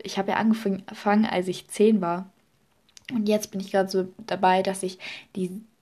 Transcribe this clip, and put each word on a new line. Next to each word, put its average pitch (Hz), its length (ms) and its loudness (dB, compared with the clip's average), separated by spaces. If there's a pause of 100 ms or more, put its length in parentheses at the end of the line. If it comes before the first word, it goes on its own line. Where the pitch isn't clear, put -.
ich - 140 -8
hab 196 100 -2
ja 208 60 0
angefangen, 208 920 0
als 185 240 -2
ich - 200 -8
zehn 214 340 4
war. 175 280 -4 (800)
Und 214 160 0
jetzt 208 220 0
bin 190 100 -8
ich 190 120 -12
grad 190 180 2
so 185 180 -2 (180)
dabei, 185 360 2
dass 190 200 -2
ich 185 160 -6 (380)
die, 185 260 -6 (200)